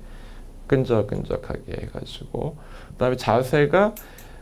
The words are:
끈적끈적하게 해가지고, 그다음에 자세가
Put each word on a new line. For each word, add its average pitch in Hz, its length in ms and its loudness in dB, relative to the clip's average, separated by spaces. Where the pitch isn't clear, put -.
끈적끈적하게 - 1160 0
해가지고, - 720 -8
그다음에 127 240 2
자세가 147 800 4